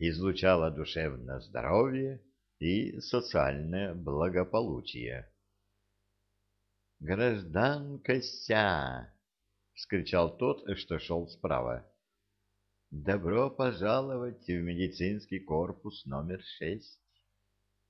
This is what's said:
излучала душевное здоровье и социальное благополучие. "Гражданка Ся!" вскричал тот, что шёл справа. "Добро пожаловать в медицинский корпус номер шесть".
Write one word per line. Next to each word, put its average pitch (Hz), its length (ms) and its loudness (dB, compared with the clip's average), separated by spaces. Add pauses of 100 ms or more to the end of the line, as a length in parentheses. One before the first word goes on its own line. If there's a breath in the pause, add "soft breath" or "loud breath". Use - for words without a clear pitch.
излучала 85 680 4
душевное 69 680 -4
здоровье 131 800 0 (380)
и 95 420 0
социальное 85 920 0
благополучие. 80 1400 -2 (1700)
"Гражданка 120 1200 0
Ся!" 78 880 0 (640)
вскричал 85 640 0
тот, 139 280 0 (140)
что 80 200 -4
шёл 85 300 -2
справа. 62 580 -2 (1040)
"Добро 95 600 0
пожаловать 123 960 -2
в 90 160 0
медицинский 92 760 -2
корпус 87 680 -4
номер 82 360 -6
шесть". - 560 -8 (920)